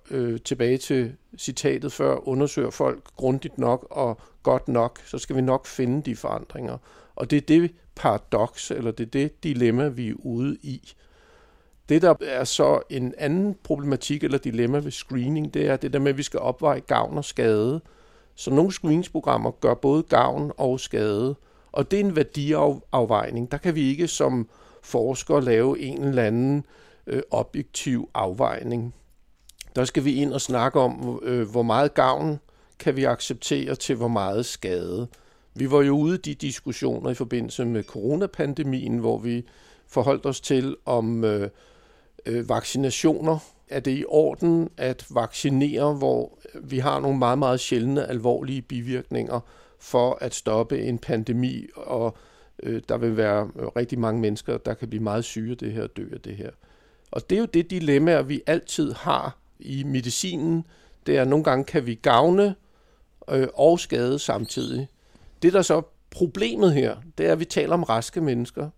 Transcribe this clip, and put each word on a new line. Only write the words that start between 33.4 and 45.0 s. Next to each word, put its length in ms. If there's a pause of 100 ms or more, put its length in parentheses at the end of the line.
til 220
hvor 120
meget 380
skade. 640 (500)
Vi 120
var 120
jo 140
ude 180
i 40
de 160
diskussioner 760
i 40
forbindelse 500
med 180
coronapandemien, 1160
hvor 200
vi 260 (420)
forholdt 400
os 140
til, 440
om, 400
øh, 260 (760)
øh, 220
vaccinationer, 880 (300)
er 120
det 180
i 100
orden 680
at 340